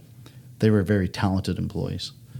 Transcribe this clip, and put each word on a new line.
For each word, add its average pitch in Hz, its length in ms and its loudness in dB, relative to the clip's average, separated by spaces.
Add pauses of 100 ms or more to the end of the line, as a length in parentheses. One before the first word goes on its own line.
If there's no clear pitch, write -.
(600)
They 110 100 6
were 107 140 4
very 95 260 2
talented 95 480 -2
employees, 90 540 -6 (280)